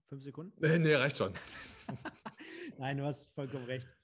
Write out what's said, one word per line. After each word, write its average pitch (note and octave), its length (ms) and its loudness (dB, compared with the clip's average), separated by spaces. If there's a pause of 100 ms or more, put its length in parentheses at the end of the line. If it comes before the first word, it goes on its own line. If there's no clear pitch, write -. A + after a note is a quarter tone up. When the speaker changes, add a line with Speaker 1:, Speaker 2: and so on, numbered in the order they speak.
Speaker 1:
Fünf C#3 120 -12
Sekunden? C#3+ 380 -12
Speaker 2:
<laughs> D#3+ 220 6
Nee, D#3 140 8
reicht C#3 220 4
schon. F#2+ 160 2 (540)
Speaker 1:
<laughs> D#4+ 880 -12
Nein, C#3 200 -2
du C#3 80 -2
hast - 280 -4
vollkommen C3+ 320 -6
recht. B2+ 220 -6 (160)